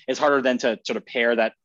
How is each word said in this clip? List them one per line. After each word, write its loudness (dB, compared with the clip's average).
it's -2
harder 2
then 0
to -2
sort -4
of -12
pair 0
that 0